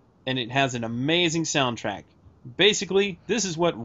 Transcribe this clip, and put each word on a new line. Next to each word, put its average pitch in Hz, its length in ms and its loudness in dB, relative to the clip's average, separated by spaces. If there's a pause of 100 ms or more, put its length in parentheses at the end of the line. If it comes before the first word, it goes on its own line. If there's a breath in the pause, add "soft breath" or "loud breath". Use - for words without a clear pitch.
(260)
and 131 120 -2
it 113 120 -6
has 131 240 2
an 117 100 -4
amazing 156 600 0
soundtrack. 117 600 -2 (520)
Basically, 196 720 2
this 214 180 0
is 170 120 -4
what 170 280 2